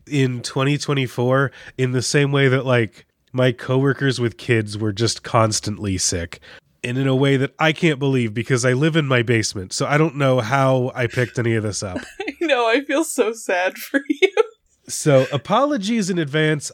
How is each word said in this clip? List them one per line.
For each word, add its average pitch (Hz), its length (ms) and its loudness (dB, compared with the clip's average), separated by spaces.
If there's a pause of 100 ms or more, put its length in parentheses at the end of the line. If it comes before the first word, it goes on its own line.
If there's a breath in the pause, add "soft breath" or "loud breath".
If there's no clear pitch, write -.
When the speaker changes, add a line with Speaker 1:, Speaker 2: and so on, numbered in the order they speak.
Speaker 1:
in 127 340 0
twenty 139 360 -2
twenty-four 131 760 0 (260 loud breath)
in 127 140 0
the 123 100 0
same 143 300 0
way 139 160 4
that, 131 180 2
like, 120 420 -2 (260)
my 127 180 2
coworkers 135 680 0
with 117 160 -2
kids 107 400 0
were 107 160 -2
just 110 300 -2
constantly 104 720 0
sick. 87 420 -4 (420 loud breath)
And 123 160 -4
in 135 100 0
a 135 80 2
way 139 200 4
that 135 240 0
I 160 140 2
can't 151 260 0
believe 131 340 0
because 117 300 -2
I 127 80 2
live 151 240 2
in 160 100 2
my 131 160 2
basement, 107 520 -2
so 143 120 -4
I 135 120 2
don't 156 180 2
know 131 240 2
how 131 560 2
I 123 120 -2
picked 120 300 -2
any 117 180 0
of 107 80 -2
this 107 200 -6
up. 92 140 -8 (140)
Speaker 2:
<laughs> - 100 -12
I 359 240 -8
know, 247 240 0
I 269 160 2
feel 294 180 0
so 233 300 -2
sad 190 440 -2
for - 300 -4
you. 370 260 2 (520)
Speaker 1:
So, 135 460 4
apologies 220 800 0
in 180 100 -2
advance. 156 540 0